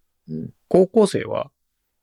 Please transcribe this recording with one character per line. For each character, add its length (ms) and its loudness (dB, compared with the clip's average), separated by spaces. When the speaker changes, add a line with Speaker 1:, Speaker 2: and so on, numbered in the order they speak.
Speaker 1:
う 80 -10
ん。 160 -10
Speaker 2:
高 180 4
校 200 2
生 180 -4
は 260 -8